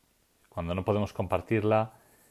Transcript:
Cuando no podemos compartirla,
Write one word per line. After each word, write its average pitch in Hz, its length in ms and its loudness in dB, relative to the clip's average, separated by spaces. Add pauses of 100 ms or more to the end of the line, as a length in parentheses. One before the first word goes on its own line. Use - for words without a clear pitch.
(500)
Cuando 87 240 -6
no 92 100 -4
podemos 104 300 0
compartirla, 107 800 0 (360)